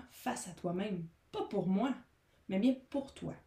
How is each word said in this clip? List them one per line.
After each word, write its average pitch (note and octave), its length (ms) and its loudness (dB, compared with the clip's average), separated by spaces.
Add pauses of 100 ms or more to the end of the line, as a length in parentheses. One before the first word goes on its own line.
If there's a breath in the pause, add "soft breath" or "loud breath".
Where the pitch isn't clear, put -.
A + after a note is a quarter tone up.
(120)
face - 360 -6
à F3 40 -10
toi-même. F3 560 -2 (240)
Pas G#4 140 -2
pour F#3+ 220 0
moi, A3+ 280 4 (520)
mais F#3+ 120 2
bien B3+ 160 6 (160)
pour C4+ 240 -4
toi. D#3 180 -6 (140)